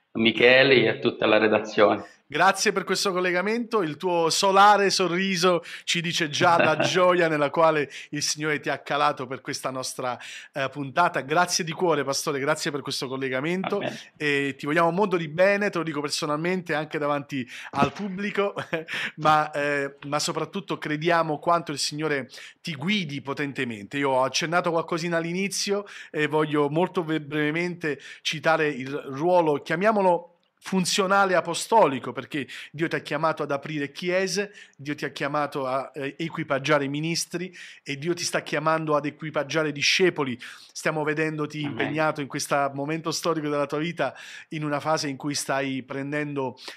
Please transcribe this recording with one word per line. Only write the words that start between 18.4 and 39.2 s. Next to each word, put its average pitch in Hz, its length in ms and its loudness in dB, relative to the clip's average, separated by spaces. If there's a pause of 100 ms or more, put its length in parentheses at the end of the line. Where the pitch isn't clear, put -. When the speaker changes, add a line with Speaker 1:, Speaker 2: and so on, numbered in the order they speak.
Speaker 2:
<laughs> - 320 -8
ma, 156 320 4
eh, 143 460 -2 (100)
ma 143 140 -2
soprattutto 160 580 -4
crediamo 156 600 0
quanto 170 320 0
il 135 80 -6
Signore 147 500 -2 (320)
ti 160 140 -8
guidi 147 480 -4
potentemente. 131 760 -6
Io 143 140 2
ho 131 120 4
accennato 170 460 0
qualcosina 165 480 -2
all'inizio 196 720 -4 (240)
e 151 160 0
voglio 147 420 2
molto 175 340 0
ve-, 156 180 -2
brevemente 151 800 -2 (220)
citare 160 460 2
il 135 240 -6
ruolo, 147 720 2
chiamiamolo 185 720 2 (260)
funzionale 190 720 2
apostolico, 165 760 2
perché 131 360 -8 (240)
Dio 156 160 -2
ti 151 80 -4
ha 147 40 -2
chiamato 156 440 -2
ad 143 80 -4
aprire 143 400 -4
chiese, 185 600 -2 (220)
Dio 143 180 -8
ti 147 120 -6
ha 139 40 -4
chiamato 143 560 -4
a, 131 280 -4
eh, 139 240 -8
equipaggiare 147 720 0
ministri 165 680 -4 (260)
e 143 160 -8
Dio 160 160 -2
ti 170 100 -6
sta 156 200 -2
chiamando 156 520 0
ad 147 100 0
equipaggiare 147 640 -2